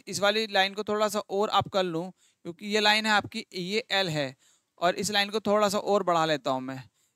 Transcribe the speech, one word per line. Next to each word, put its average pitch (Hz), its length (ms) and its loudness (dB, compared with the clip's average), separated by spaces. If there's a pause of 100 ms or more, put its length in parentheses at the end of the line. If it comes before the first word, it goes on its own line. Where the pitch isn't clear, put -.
इस 185 120 -8
वाली 214 300 2
लाइन 196 240 2
को 208 100 -6
थोड़ा 214 260 0
सा 208 120 -2
और 202 300 -2
अप 196 180 0
कर 190 160 0
लूँ, 175 260 -4 (340)
क्योंकि 175 220 -12
ये 208 120 0
लाइन 214 260 4
है 220 60 2
आपकी, 214 340 0 (100)
ये 185 360 -4
एल 190 180 0
है, 143 260 -4 (440)
और 175 160 2
इस 196 160 -4
लाइन 202 180 2
को 214 120 -4
थोड़ा 208 280 2
सा 202 100 0
और 202 240 2
बढ़ा 170 220 2
लेता 147 260 0
हूँ 131 100 -2
मैं, 131 140 -10 (400)